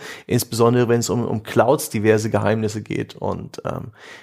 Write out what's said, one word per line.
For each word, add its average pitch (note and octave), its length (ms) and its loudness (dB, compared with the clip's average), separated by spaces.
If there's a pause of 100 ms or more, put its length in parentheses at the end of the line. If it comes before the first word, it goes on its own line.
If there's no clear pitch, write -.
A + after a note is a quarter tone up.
(280)
Insbesondere, A#2+ 600 2
wenn A#2+ 120 2
es A2+ 100 -4
um, A#2 140 0
um G#2+ 180 -4
Clouds - 480 2
diverse G#2+ 400 2
Geheimnisse G#2+ 520 0
geht. - 340 -8
Und, - 480 -8
ähm, - 260 -8 (320)